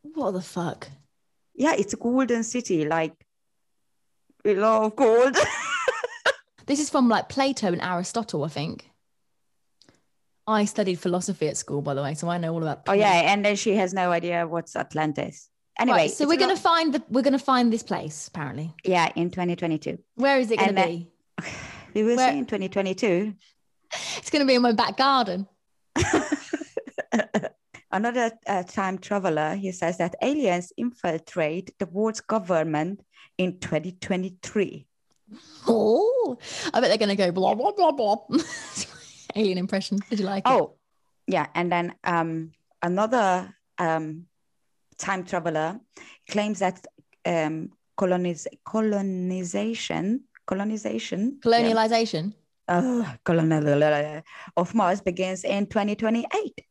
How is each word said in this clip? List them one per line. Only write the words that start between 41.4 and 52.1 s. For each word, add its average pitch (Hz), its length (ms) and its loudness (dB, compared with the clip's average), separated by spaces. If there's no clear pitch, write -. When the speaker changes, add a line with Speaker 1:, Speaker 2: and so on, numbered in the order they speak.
Speaker 2:
And 175 160 0
then, 175 220 -2
um, 165 480 -2
another, 190 680 2
um, 160 480 -2
time 185 260 -4
traveler 170 560 -2
claims 208 300 -2
that, 185 240 -2
um, 160 440 -2
coloniz-, 180 480 0
colonization, 196 1600 -2
colonization, 214 960 -4
yeah. 233 60 2
Speaker 1:
Colonialization? 226 840 2